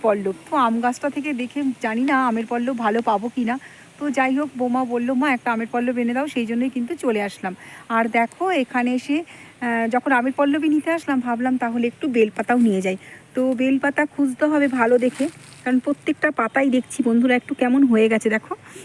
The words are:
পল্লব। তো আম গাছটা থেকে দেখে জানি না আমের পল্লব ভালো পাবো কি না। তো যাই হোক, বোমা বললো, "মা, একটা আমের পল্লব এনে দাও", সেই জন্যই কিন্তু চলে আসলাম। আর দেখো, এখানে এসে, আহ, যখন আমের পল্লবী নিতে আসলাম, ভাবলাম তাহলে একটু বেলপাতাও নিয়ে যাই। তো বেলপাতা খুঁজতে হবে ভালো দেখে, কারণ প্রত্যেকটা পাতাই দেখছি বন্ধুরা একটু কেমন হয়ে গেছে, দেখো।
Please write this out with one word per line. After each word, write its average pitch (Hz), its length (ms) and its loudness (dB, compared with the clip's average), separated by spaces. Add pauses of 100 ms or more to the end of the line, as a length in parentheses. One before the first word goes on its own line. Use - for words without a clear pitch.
পল্লব। 202 320 0 (160)
তো 311 60 -2
আম 233 240 2
গাছটা 247 300 -2
থেকে 294 220 -6
দেখে 254 300 -6 (200)
জানি 233 220 -2
না 262 220 2
আমের 226 200 -2
পল্লব 240 300 -4
ভালো 226 260 0
পাবো 220 260 0
কি 240 160 -4
না। 240 140 -2 (400)
তো 294 120 -4
যাই 262 240 0
হোক, 294 220 -2
বোমা 247 280 0
বললো, 240 300 -2
"মা, 262 180 2
একটা 240 200 -2
আমের 220 200 -2
পল্লব 247 260 0
এনে 240 160 0
দাও", 277 120 -2
সেই 247 200 -4
জন্যই 240 240 -2
কিন্তু 247 240 -6
চলে 233 280 -2
আসলাম। 196 320 -8 (340)
আর 226 200 2
দেখো, 233 420 0
এখানে 247 440 0
এসে, 285 260 -2
আহ, 233 680 -4
যখন 247 220 0
আমের 254 200 2
পল্লবী 285 360 0
নিতে 302 220 0
আসলাম, 302 300 -2
ভাবলাম 247 380 -2
তাহলে 240 280 -2
একটু 240 220 -4
বেলপাতাও 233 500 2
নিয়ে 208 220 4
যাই। 185 160 -2 (380)
তো 262 180 0
বেলপাতা 269 540 0
খুঁজতে 277 380 -2
হবে 294 240 2
ভালো 247 300 4
দেখে, 254 300 0 (360)
কারণ 254 140 2
প্রত্যেকটা 294 520 -2
পাতাই 277 400 0
দেখছি 247 320 -2
বন্ধুরা 240 320 4
একটু 247 200 -2
কেমন 262 300 4
হয়ে 220 240 6
গেছে, 220 220 0
দেখো। - 240 -4 (300)